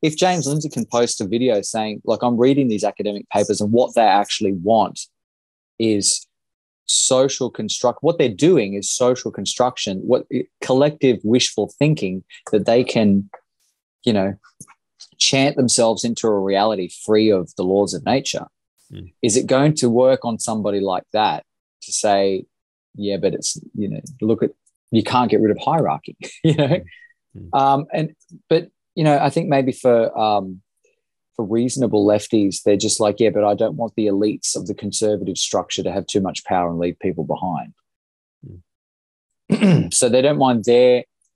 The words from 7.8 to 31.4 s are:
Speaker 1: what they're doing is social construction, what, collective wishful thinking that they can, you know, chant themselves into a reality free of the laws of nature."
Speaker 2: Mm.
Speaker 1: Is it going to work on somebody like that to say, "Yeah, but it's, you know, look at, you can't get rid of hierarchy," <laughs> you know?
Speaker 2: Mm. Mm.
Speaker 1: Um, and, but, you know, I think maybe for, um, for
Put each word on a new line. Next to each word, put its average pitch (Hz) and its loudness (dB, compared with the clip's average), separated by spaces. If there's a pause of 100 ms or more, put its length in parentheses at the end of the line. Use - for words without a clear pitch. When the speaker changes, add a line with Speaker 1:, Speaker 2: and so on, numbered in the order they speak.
Speaker 1:
what 165 0
they're 139 2
doing 113 2
is 101 -6
social 123 -2
construction, 101 -4
what, 123 0 (340)
collective 135 2
wishful 107 0
thinking 104 0 (300)
that 104 2
they 120 4
can, 101 2 (760)
you 120 2
know, 98 0 (840)
chant 135 2
themselves 117 2
into 117 -4
a 104 2
reality 98 0 (160)
free 107 4
of 90 0
the 98 -4
laws 95 2
of 82 -8
nature." 131 -2 (460)
Speaker 2:
Mm. 92 -18 (100)
Speaker 1:
Is 117 0
it 127 0
going 143 4
to 123 0
work 127 4
on 113 -4
somebody 104 -4
like 92 -2
that 101 0 (380)
to - -14
say, 98 0 (500)
"Yeah, 101 -4
but 92 0
it's, - -8 (160)
you 101 -4
know, 104 -8 (200)
look 110 0
at, 104 0 (420)
you 110 2
can't 123 0
get 104 2
rid 107 4
of 104 -2
hierarchy," 131 -2 (140)
<laughs> - -6
you 156 2
know? 147 0
Speaker 2:
Mm. 165 0 (680)
Mm. 131 0
Speaker 1:
Um, 139 2
and, 160 -6 (340)
but, 165 0 (260)
you 160 0
know, 147 4
I 147 0
think 165 -2
maybe 135 2
for, 117 2
um, 101 -2 (720)
for 117 -6